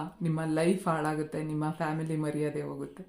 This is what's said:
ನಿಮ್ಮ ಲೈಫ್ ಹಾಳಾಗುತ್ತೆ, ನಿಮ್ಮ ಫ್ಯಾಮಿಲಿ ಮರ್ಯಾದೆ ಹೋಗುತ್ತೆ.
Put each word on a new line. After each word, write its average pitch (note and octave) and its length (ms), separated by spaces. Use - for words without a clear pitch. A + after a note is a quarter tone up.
ನಿಮ್ಮ D#3+ 220
ಲೈಫ್ E3 440
ಹಾಳಾಗುತ್ತೆ, D#3 540
ನಿಮ್ಮ D#3 280
ಫ್ಯಾಮಿಲಿ D#3+ 460
ಮರ್ಯಾದೆ D3 460
ಹೋಗುತ್ತೆ. C#3+ 460